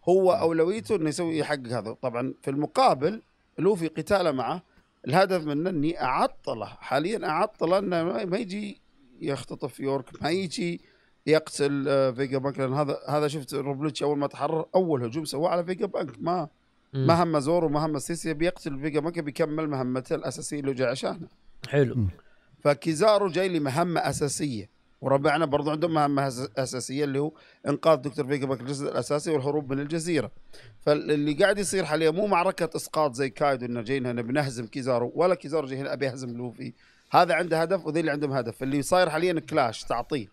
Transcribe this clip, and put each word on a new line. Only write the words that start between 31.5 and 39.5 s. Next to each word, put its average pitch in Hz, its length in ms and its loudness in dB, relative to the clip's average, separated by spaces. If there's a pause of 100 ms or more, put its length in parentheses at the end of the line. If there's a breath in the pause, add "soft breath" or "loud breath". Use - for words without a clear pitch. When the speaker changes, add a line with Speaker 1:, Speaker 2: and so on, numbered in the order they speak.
Speaker 1:
يصير 190 280 0
حاليًا 156 260 2
مو 196 160 0
معركة 180 480 2
إسقاط 151 380 0
زي 135 160 0
كايدو 135 360 0
إنه 120 160 -4
جايين 127 240 -2
هنا 120 160 -2
بنهزم 123 440 -2
كيزارو، 123 500 -2
ولا 175 200 4
كيزارو 151 320 -4
جاي 131 120 -6
هنا 139 140 -6
أبي 135 160 -2
أهزم 123 280 -8
لوفي. 120 360 -10 (380 soft breath)
هذا 170 220 6
عنده 160 280 0
هدف 165 240 0
وذي 151 140 -2
اللي 160 120 0
عندهم 147 200 -2
هدف. 117 260 -4
فاللي 135 240 -2
صاير 180 280 4
حاليًا 160 300 0
كلاش 139 440 0